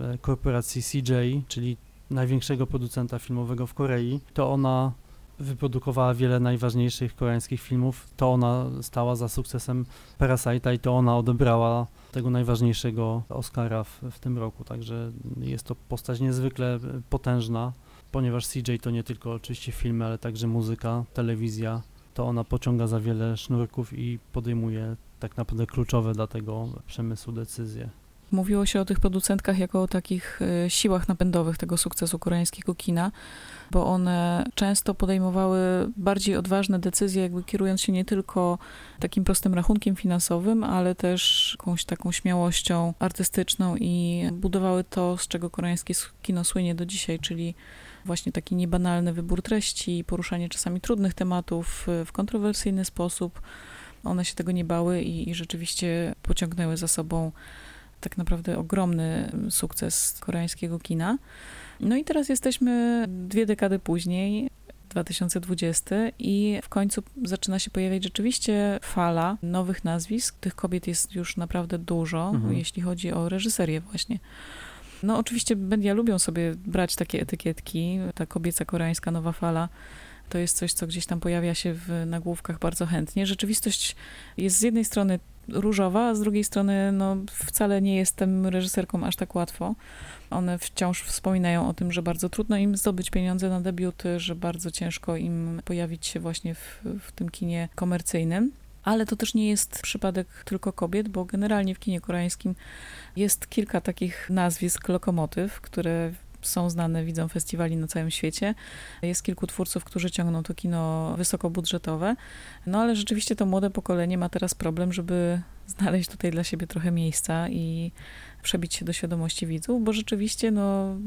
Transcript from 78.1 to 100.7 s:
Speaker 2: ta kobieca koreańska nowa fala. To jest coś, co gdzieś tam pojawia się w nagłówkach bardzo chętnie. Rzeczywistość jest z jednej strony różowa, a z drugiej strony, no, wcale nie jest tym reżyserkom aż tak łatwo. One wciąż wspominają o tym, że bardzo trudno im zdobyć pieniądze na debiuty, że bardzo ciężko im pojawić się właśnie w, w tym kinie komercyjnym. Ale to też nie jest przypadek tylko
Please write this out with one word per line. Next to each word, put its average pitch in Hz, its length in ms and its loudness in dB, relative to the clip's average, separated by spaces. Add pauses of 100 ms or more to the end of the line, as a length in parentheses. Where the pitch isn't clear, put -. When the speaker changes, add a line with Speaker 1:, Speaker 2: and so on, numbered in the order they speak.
Speaker 2:
ta 165 100 -4
kobieca 165 400 -2
koreańska 165 460 0
nowa 165 200 0
fala. 165 380 0 (600)
To - 80 -2
jest 175 200 0
coś, 170 160 -2
co - 140 -2
gdzieś 170 180 -4
tam 170 140 -2
pojawia 170 360 0
się 175 180 -2
w 170 320 -4
nagłówkach 165 540 -4
bardzo 170 260 0
chętnie. 165 400 0
Rzeczywistość 202 720 0 (420)
jest 185 200 2
z - 40 4
jednej 226 240 4
strony 190 340 2 (280)
różowa, 202 600 4
a 226 60 2
z 208 40 0
drugiej 208 240 2
strony, 196 480 2
no, 196 260 2 (140)
wcale 202 500 2
nie 196 140 4
jest 190 200 2
tym 190 320 2
reżyserkom 185 560 0
aż 170 120 0
tak - 200 -4
łatwo. 175 400 -2 (540)
One 180 280 0
wciąż - 460 0
wspominają 175 680 2
o 175 40 0
tym, 175 180 -2
że 175 100 0
bardzo 170 280 0
trudno 208 280 2
im 202 200 4
zdobyć 185 320 0
pieniądze 185 400 2
na 185 120 2
debiuty, 175 580 -2
że 175 160 -4
bardzo 170 360 -4
ciężko 170 460 -4
im 165 480 -2
pojawić 170 400 -4
się - 140 -4
właśnie 165 360 -4
w, - 260 -16 (180)
w - 120 -14
tym 175 180 -6
kinie 170 460 -4
komercyjnym. 175 760 0 (320)
Ale 220 220 2
to 214 100 -2
też 214 180 -2
nie 214 160 4
jest - 320 0
przypadek 185 460 -2 (180)
tylko 190 280 -2